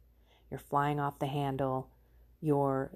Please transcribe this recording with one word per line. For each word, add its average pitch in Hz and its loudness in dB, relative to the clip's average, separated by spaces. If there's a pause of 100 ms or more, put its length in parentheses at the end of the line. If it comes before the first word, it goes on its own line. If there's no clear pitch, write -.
(500)
you're 139 -8
flying 147 0
off 143 -2
the 147 -4
handle, 135 -2 (500)
you're 139 2